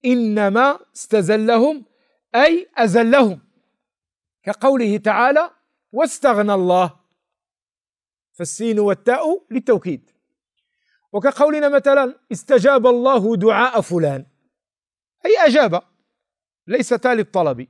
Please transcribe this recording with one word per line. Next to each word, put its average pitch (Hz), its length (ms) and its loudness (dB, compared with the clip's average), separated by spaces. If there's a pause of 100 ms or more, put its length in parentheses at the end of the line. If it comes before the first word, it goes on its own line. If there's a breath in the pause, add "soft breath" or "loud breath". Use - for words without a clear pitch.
"إنما 233 720 0 (180)
استزلهم"، 220 880 0 (500)
أي 330 420 2
أزلهم، 226 640 2 (1000)
كقوله 226 540 -2
تعالى: 247 540 0 (420)
"واستغنى 214 600 0
الله"، 180 460 0 (1300)
فالسين 214 460 -6
والتاء 247 720 -2
للتوكيد. 196 600 -4 (1040)
وكقولنا 294 560 0
مثلا: 277 500 0 (140)
"استجاب 254 540 2
الله 240 500 0
دعاء 220 440 0
فلان"، 147 460 -4 (1000)
أي 415 100 4 (100)
أجاب، 233 360 2 (840)
ليس 226 220 -4
تالي 240 340 -2
الطلب. 143 480 -4